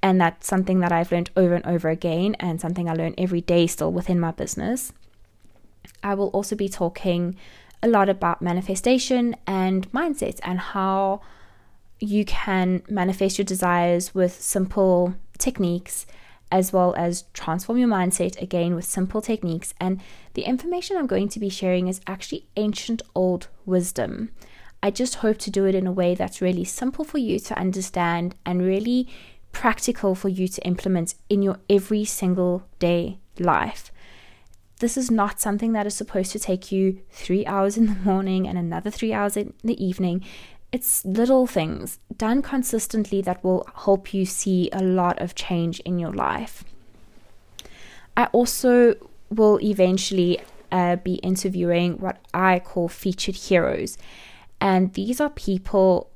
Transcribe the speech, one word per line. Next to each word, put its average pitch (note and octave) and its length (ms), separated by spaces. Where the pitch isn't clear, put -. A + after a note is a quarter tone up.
And F#3 180
that's E3+ 240
something F#3+ 360
that F3 100
I've E3+ 200
learned E3+ 240
over F3+ 200
and F3 100
over E3+ 240
again, F3 500
and E3+ 220
something F3 260
I E3 60
learn E3 240
every F3+ 240
day E3+ 260
still D#3+ 240
within F3 280
my E3 120
business. - 640
I G3+ 100
will G3 140
also G3 280
be G3 140
talking F3 680
a A3+ 60
lot G3+ 200
about F#3+ 340
manifestation A#3 920
and F#3+ 440
mindsets, D4 520
and F3+ 160
how G3 600
you G#3 260
can F#3 600
manifest F#3+ 520
your G3+ 60
desires F3 680
with F3+ 260
simple F#3 760
techniques, F3+ 680
as F#3 200
well F3+ 240
as F3 280
transform F#3 460
your B3 80
mindset F#3 520
again F3 360
with E3+ 100
simple F#3+ 360
techniques. F#3 600
And F#3 180
the - 80
information F4 520
I'm D#4 120
going G3 220
to A3 100
be G3+ 100
sharing F3+ 380
is F#3 180
actually F#3+ 400
ancient G#3+ 460
old F3+ 320
wisdom. F#3 640
I G3+ 80
just B3 240
hope G#3+ 240
to - 120
do G3 140
it F#3+ 80
in F#3 140
a F#3 40
way F3+ 220
that's F#3 280
really F3+ 240
simple C4 380
for D4+ 140
you A3 220
to - 200
understand F3+ 760
and F3+ 160
really G#3+ 460
practical G#3+ 640
for F#3+ 160
you F#3 180
to - 180
implement F3+ 500
in G#3 120
your F#3+ 260
every G#3 380
single F3+ 640
day F3 400
life. E3+ 520
This A#3 160
is B3+ 140
not G#3 320
something A3 320
that G#3 140
is G#3 80
supposed - 380
to G#3+ 60
take F#3 320
you F#3+ 380
three - 380
hours G3 300
in A3+ 100
the G#3 80
morning F#3+ 520
and F3+ 120
another E3+ 320
three A3 200
hours G3+ 240
in G#3 180
the A3+ 200
evening. F#3 400
It's - 320
little A#3+ 440
things D#3+ 500
done A#3+ 280
consistently A3 800
that F3+ 200
will F#3 240
help G3 280
you F#3+ 140
see F#3 440
a F#3+ 120
lot F#3 360
of F3+ 140
change E3+ 460
in F3 180
your F3 160
life. - 500
I A#3+ 100
also A#3+ 680
will G#3+ 320
eventually, F#3 760
uh, F3+ 260
be F#3 180
interviewing F3 840
what - 220
I F#3 280
call F3 300
featured - 460
heroes. - 600
And F#3 320
these G#3+ 260
are D4 120
people F#3+ 840